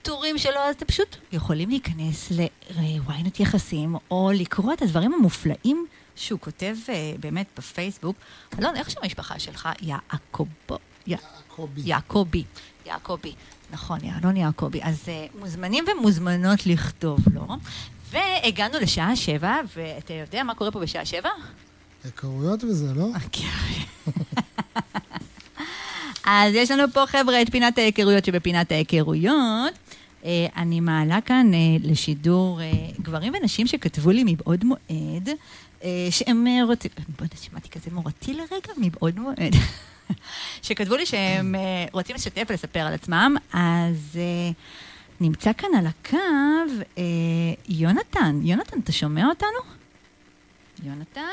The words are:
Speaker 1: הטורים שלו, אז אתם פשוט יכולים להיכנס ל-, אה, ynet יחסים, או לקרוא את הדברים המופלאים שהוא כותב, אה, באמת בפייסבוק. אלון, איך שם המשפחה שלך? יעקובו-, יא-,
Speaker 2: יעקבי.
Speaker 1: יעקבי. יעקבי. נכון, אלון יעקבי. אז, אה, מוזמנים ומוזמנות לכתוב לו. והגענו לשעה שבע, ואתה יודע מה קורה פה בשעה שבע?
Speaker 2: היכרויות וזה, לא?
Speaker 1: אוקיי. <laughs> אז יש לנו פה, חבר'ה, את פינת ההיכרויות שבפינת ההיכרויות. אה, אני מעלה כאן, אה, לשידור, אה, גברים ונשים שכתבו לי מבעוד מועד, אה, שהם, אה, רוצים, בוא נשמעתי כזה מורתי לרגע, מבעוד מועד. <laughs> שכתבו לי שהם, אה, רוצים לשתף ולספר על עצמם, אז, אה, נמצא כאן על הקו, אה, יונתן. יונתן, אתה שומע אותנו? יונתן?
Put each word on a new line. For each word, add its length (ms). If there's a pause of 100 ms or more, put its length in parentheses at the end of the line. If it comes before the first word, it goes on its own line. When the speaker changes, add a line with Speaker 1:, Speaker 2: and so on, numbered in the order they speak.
Speaker 1:
הטורים 360
שלו, 220
אז 160
אתם 100
פשוט 300 (160)
יכולים 380
להיכנס 600
ל-, 100
אה, 760
ynet 220
יחסים, 540 (160)
או 220
לקרוא 400
את 80
הדברים 320
המופלאים 720 (300)
שהוא 240
כותב, 360 (140)
אה, 300
באמת 280 (100)
בפייסבוק. 580 (440)
אלון, 160
איך 140
שם 140
המשפחה 360
שלך? 300 (120)
יעקובו-, 960 (300)
יא-, 100 (400)
Speaker 2:
יעקבי. 280
Speaker 1:
יעקבי. 580 (420)
יעקבי. 480 (380)
נכון, 280 (240)
אלון 140
יעקבי. 460
אז, 240
אה, 180 (140)
מוזמנים 520
ומוזמנות 760
לכתוב 540 (140)
לו. 140 (640)
והגענו 680
לשעה 360
שבע, 400 (200)
ואתה 380
יודע 300
מה 120
קורה 160
פה 80
בשעה 260
שבע? 240 (720)
Speaker 2:
היכרויות 600
וזה, 300
לא? 140 (160)
Speaker 1:
אוקיי. 600 (220)
<laughs> 60 (2000)
אז 280
יש 180
לנו 120 (100)
פה, 140
חבר'ה, 340
את 80
פינת 280
ההיכרויות 480
שבפינת 460
ההיכרויות. 1040 (520)
אה, 220 (100)
אני 220
מעלה 420
כאן, 320
אה, 60 (240)
לשידור, 760
אה, 100 (300)
גברים 380
ונשים 280
שכתבו 440
לי 140
מבעוד 400
מועד, 640 (540)
אה, 260
שהם, 380
אה, 200
רוצים, 240 (280)
בוא 140
נשמעתי 360
כזה 220
מורתי 420
לרגע, 440
מבעוד 420
מועד. 360
<laughs> 80 (960)
שכתבו 340
לי 100
שהם, 500
אה, 360
רוצים 240
לשתף 340
ולספר 300
על 140
עצמם, 420 (180)
אז, 640
אה, 360 (680)
נמצא 320
כאן 240
על 100
הקו, 300 (800)
אה, 60 (680)
יונתן. 720
יונתן, 360
אתה 120
שומע 360
אותנו? 320 (1200)
יונתן? 380 (120)